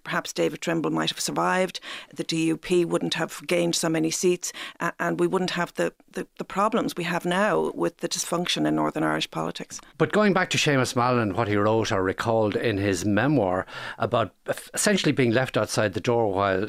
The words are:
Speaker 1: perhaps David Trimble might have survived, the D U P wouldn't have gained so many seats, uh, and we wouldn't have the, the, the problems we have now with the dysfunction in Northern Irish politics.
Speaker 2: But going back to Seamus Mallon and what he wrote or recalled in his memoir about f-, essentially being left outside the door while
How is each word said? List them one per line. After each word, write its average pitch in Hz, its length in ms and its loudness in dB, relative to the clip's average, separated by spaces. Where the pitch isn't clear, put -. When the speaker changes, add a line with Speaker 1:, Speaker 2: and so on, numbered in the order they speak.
Speaker 1:
perhaps 170 280 -6
David 165 280 -2
Trimble 165 300 -2
might 160 200 -2
have - 80 -8
survived, 180 640 -2
the 165 80 -8
D 160 240 -2
U 160 100 0
P 175 280 2
wouldn't 170 300 -2
have - 340 -6
gained 170 260 0
so 170 140 0
many 160 220 0
seats, 180 420 0
uh, 170 120 -2
and 170 180 -2
we 175 80 2
wouldn't 180 260 0
have 175 240 -4
the, 170 140 0
the, - 140 -8
the - 80 -8
problems 202 540 0
we 170 60 -2
have 170 200 -2
now 175 500 2
with 170 220 -2
the 170 120 -6
dysfunction 170 600 -2
in 151 80 0
Northern 151 260 -2
Irish 156 280 -2
politics. - 500 -8
Speaker 2:
But 156 160 0
going 208 220 4
back - 160 0
to 131 80 0
Seamus 135 360 2
Mallon 123 260 4
and 104 140 0
what 110 140 0
he 104 80 2
wrote 107 340 4
or 98 120 2
recalled 107 540 2
in 117 200 0
his 98 300 0
memoir 104 580 2
about 113 360 0
f-, - 280 -6
essentially 190 380 2
being 123 180 4
left 127 260 2
outside 107 380 0
the 101 60 -2
door 117 300 2
while 95 380 2